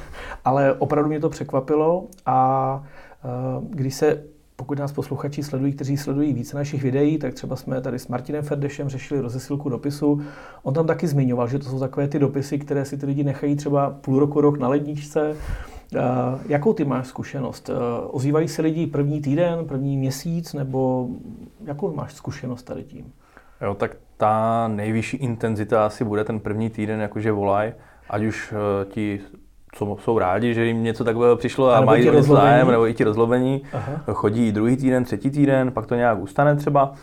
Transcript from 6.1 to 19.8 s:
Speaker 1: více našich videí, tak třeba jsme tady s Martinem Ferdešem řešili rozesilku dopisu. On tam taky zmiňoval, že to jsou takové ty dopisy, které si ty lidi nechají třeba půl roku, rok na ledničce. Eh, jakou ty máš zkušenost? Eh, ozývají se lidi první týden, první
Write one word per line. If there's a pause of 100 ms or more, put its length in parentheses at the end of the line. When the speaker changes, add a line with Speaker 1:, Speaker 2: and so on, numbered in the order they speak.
Speaker 1:
více
našich
videí,
tak
třeba
jsme
tady
s
Martinem
Ferdešem
řešili
rozesilku
dopisu. (420)
On
tam
taky
zmiňoval,
že
to
jsou
takové
ty
dopisy,
které
si
ty
lidi
nechají
třeba
půl
roku,
rok
na
ledničce. (600)
Eh, (480)
jakou
ty
máš
zkušenost?
Eh, (380)
ozývají
se
lidi
první
týden,
první